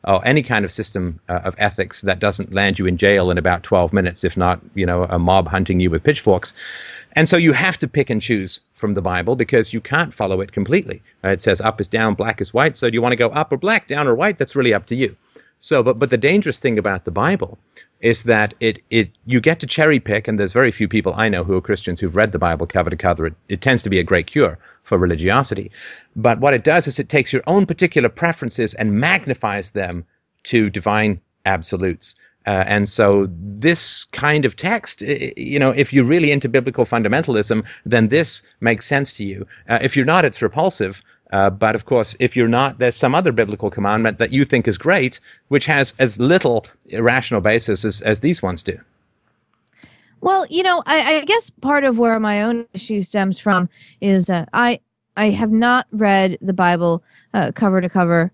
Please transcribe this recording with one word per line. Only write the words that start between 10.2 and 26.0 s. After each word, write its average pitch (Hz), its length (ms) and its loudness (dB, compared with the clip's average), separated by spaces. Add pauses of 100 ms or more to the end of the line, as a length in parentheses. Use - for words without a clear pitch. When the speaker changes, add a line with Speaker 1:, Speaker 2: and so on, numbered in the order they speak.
Speaker 1:
it 98 120 -10
completely. 123 500 -2 (200)
Uh, 95 60 0
it 95 120 0
says 98 200 0
up 110 180 -2
is 101 80 -4
down, 110 280 0
black 110 260 -4
is - 100 -6
white. 143 260 0
So 120 120 0
do 113 60 -2
you 117 60 0
wanna 123 140 2
go 117 140 2
up 151 240 -2
or 131 40 -2
black, 208 300 -2
down 147 200 -2
or 117 80 4
white? 180 240 -2
That's - 160 -4
really 123 180 2
up 101 140 -2
to 117 80 -6
you. 120 200 -2 (440)
So, 139 220 0
but, 113 160 0
but 123 140 -2
the 120 60 2
dangerous 165 420 0
thing 117 180 0
about 95 280 -4
the 87 60 -6
Bible 104 460 -2 (420)
is 117 240 0
that 107 360 2
it, 113 200 -2 (120)
it, 110 180 2 (160)
you 127 160 2
get 165 180 2
to 151 60 -4
cherry 151 340 2
pick, 104 280 -2
and 107 120 -2
there's 98 140 -2
very 123 180 4
few 104 160 -2
people 92 280 0
I 110 140 0
know 90 140 -2
who 92 140 0
are 92 40 0
Christians 92 380 -4
who've 87 160 -6
read 107 160 2
the 92 60 -6
Bible 82 300 0
cover 85 240 0
to 87 40 -4
cover. 82 300 -2
It, 80 80 -6 (160)
it 98 120 -6
tends 127 200 2
to 107 80 -6
be 98 80 2
a 87 60 2
great 87 240 2
cure 101 320 0 (240)
for 98 160 0
religiosity. 98 720 0 (440)